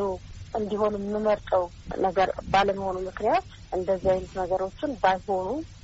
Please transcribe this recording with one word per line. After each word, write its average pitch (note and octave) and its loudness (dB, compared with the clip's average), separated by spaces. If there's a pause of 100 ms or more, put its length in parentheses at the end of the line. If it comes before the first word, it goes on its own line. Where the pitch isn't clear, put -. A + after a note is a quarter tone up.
(540)
እንዲሆን G#3 0
የምመርጠው G#3 2 (340)
ነገር F#3 4 (200)
ባለመሆኑ G3 2
ምክንያት A3+ 0 (280)
እንደዚህ F#3 0
አይነት F#3 0
ነገሮችን F#3 -2
ባይሆኑ F#3 2 (340)